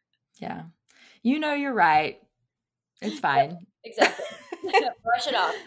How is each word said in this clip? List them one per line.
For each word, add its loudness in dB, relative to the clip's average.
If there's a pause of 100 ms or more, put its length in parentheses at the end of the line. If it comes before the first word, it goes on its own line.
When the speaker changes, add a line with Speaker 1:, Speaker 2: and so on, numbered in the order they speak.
(400)
Speaker 1:
Yeah. -12 (580)
You 2
know -2
you're -2
right. 4 (840)
It's -6
Speaker 2:
Yep, -12
Speaker 1:
fine. 0 (160)
Speaker 2:
exactly. 0 (380)
<laughs> -6 (320)
Brush 0
it 0
off. 0 (100)